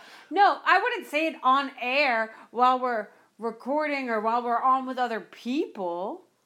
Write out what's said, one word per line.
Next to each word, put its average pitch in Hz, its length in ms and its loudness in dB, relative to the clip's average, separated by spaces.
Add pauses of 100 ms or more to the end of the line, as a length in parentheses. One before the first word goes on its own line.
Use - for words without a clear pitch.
(320)
No, 370 340 4
I 370 160 6
wouldn't 453 260 -2
say 311 200 -2
it 285 160 -6
on 262 280 2 (100)
air 240 520 0 (180)
while 254 280 2
we're 240 280 -2 (320)
recording 262 720 -4
or 226 120 0
while 226 220 0
we're 233 180 0
on 262 240 2
with 254 120 -8
other 226 240 -2
people. 233 1040 -6 (220)